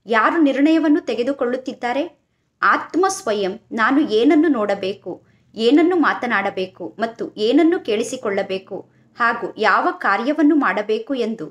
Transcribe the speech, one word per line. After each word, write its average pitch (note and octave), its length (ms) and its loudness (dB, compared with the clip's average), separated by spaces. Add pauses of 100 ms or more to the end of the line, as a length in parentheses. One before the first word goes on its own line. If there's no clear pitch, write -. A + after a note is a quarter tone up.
ಯಾರು A3 360 0
ನಿರ್ಣಯವನ್ನು D4+ 600 2
ತೆಗೆದುಕೊಳ್ಳುತ್ತಿದ್ದಾರೆ? B3 1000 -4 (580)
ಆತ್ಮ D4+ 480 0
ಸ್ವಯಂ G#3 440 -4 (180)
ನಾನು A#3 280 2 (120)
ಏನನ್ನು D4 380 4
ನೋಡಬೇಕು, G3+ 600 -2 (440)
ಏನನ್ನು D4 420 4
ಮಾತನಾಡಬೇಕು G3+ 840 -2 (140)
ಮತ್ತು A3+ 260 -6 (140)
ಏನನ್ನು D#4 420 2
ಕೇಳಿಸಿಕೊಳ್ಳಬೇಕು G3+ 1000 -4 (400)
ಹಾಗೂ A#3 300 -2 (100)
ಯಾವ G#3+ 300 2 (120)
ಕಾರ್ಯವನ್ನು C#4+ 560 0
ಮಾಡಬೇಕು G#3+ 600 -2
ಎಂದು A3 360 -6